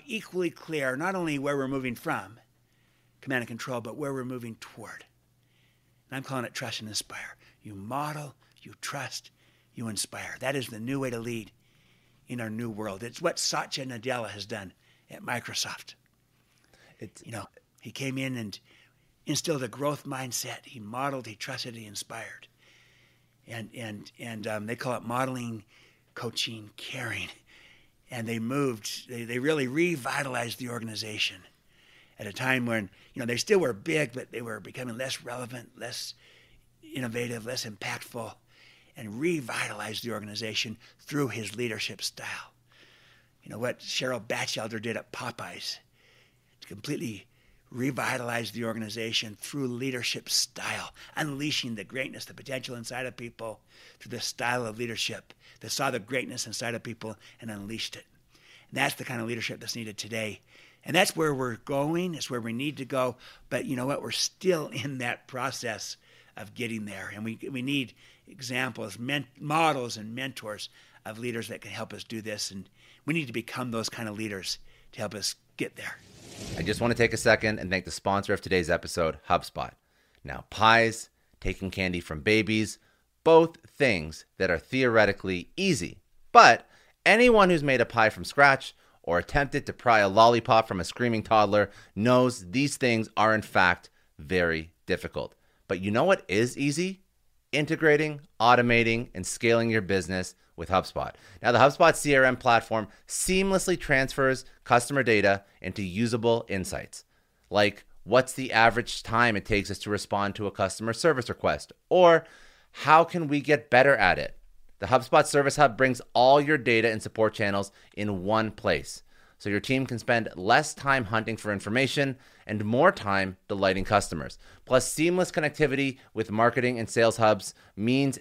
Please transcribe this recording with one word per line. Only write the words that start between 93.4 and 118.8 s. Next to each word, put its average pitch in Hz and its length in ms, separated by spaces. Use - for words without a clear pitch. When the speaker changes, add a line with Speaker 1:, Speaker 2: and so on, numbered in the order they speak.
Speaker 2:
fact, 90 480
very 82 540
difficult. 82 500
But 92 140
you 101 100
know 123 140
what 190 220
is 117 300
easy? 160 440
Integrating, 151 680
automating, 117 720
and 92 120
scaling 117 440
your 110 120
business 92 540
with 82 140
HubSpot. 85 440
Now, 117 100
the 113 80
HubSpot 147 360
C 147 200
R 131 80
M 127 140
platform 113 500
seamlessly 190 720
transfers 135 640
customer 127 380
data 101 420
into - 200
usable 113 640
insights, - 560
like 101 360
what's 127 300
the 131 180
average 113 500
time 113 340
it 95 100
takes 101 260
us 95 80
to - 100
respond 101 460
to 104 100
a 95 60
customer 107 420
service 139 360
request, 85 420
or 170 360
how 156 320
can 165 240
we 143 140
get 147 300
better 135 240
at 90 240
it? - 180
The 98 80
HubSpot 127 380
Service 139 300
Hub 135 220
brings 131 240
all 131 280
your 147 160
data 113 340
and 110 100
support 107 320
channels 101 380
in 101 280
one 110 280
place, - 520